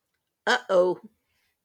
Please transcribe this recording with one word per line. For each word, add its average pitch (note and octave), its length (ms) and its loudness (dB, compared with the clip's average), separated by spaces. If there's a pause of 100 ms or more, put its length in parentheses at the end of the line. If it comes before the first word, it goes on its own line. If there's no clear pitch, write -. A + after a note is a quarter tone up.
(460)
Uh-oh. F3+ 540 0 (640)